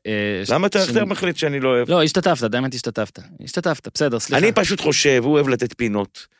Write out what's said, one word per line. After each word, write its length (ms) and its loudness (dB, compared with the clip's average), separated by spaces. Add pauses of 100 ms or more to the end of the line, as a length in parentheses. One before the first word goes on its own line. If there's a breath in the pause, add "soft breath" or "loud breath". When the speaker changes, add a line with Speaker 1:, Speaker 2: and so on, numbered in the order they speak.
Speaker 1:
אה, 380 -2
ש-, 40 -4
Speaker 2:
למה 180 2
אתה 180 0
Speaker 1:
ש-, 20 -2
Speaker 2:
יותר 180 0
מחליט 320 -4
שאני 220 -2
לא 100 0
אוהב? 220 2
Speaker 1:
לא, 120 4
השתתפת, 400 0
אתה 140 -2
האמת 160 -2
השתתפת. 460 -6 (240)
השתתפת, 500 -4
בסדר, 260 0
סליחה. 260 0
Speaker 2:
אני 60 4
פשוט 300 0
חושב, 440 4
הוא 80 2
אוהב 140 4
לתת 300 0
פינות. 500 -4 (120)